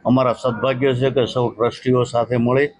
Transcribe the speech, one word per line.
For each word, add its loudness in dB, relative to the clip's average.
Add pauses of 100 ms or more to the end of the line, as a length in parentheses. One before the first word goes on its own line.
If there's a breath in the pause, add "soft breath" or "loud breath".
અમારા 2
સદભાગ્ય -2
છે 0
કે 0
સૌ -2
ટ્રસ્ટીઓ 0
સાથે -2
મળી 2 (140)